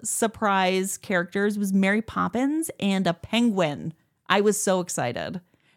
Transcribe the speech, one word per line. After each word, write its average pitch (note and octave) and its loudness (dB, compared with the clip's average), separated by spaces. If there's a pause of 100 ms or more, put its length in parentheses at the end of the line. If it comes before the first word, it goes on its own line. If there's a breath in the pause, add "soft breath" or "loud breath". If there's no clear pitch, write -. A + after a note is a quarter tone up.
surprise G3 0
characters. G3+ -2
It G3+ -4
was G3+ -2
Mary G3 4
Poppins C#4 -2 (100)
and F#3+ 0
a E3+ 2
penguin. F#3+ 0 (360)
I G3+ 4
was G3+ 2
so F#3+ 2
excited. B2+ -4 (360)